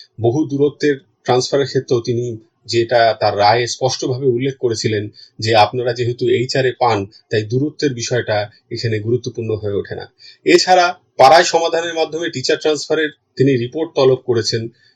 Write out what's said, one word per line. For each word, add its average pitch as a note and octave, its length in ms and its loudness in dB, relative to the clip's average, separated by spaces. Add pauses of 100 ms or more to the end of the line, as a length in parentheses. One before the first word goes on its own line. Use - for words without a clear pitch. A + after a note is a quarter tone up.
(220)
বহু C3 260 0
দূরত্বের C#3 500 0 (260)
ট্রান্সফারের C3 440 0
ক্ষেত্রেও C3 340 -2
তিনি A#2+ 360 -4 (280)
যেটা A2+ 540 2
তার G#2 180 0
রায়ে A2+ 300 4
স্পষ্টভাবে C3 580 -4
উল্লেখ C3 340 0
করেছিলেন G#2+ 500 -2 (300)
যে A2 160 0
আপনারা A#2+ 380 2
যেহেতু B2 360 -4
এইচআরএ B2+ 500 0
পান, G#2+ 260 0 (240)
তাই A2 140 -2
দূরত্বের C3+ 500 -4
বিষয়টা A2+ 560 -4 (220)
এখানে A2+ 280 -4
গুরুত্বপূর্ণ A2+ 560 -4
হয়ে G#2 180 -6
ওঠে - 220 -6
না। - 160 -14 (320)
এছাড়া F3 560 4 (180)
পাড়ায় D3+ 260 8
সমাধানের E3 500 0
মাধ্যমে D#3+ 360 -4
টিচার C3 280 -2
ট্রান্সফারের D3+ 520 -2 (260)
তিনি C3 220 2
রিপোর্ট C3+ 380 -6
তলব C3 200 4
করেছেন, A2+ 520 -4 (280)